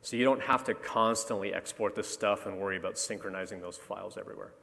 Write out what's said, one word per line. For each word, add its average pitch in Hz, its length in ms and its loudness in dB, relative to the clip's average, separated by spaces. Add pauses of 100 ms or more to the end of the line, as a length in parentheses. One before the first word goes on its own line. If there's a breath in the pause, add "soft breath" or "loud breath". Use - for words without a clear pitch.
So - 140 -4
you 120 80 6
don't 135 180 6
have 131 220 4
to 110 100 2
constantly 110 760 2
export 95 440 -2
this 104 100 -2
stuff - 400 2
and 95 140 -4
worry 95 160 0
about 92 200 -4
synchronizing 95 640 -6
those 90 160 -8
files 95 400 -8
everywhere. 104 360 -12 (100)